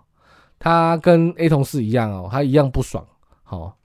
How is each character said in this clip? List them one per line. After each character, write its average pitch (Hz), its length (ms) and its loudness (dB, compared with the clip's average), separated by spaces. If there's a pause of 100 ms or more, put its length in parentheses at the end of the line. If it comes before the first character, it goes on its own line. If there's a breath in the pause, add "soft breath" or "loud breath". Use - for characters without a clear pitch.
(600 soft breath)
他 165 380 0
跟 170 400 4
A 165 100 0
同 147 160 2
事 135 180 -4
一 110 100 -2
样 113 200 0
哦， 92 180 -10
他 135 140 -4
一 135 80 -2
样 139 180 4
不 127 140 -2
爽， - 220 -12 (380)
好， 90 300 -12 (120)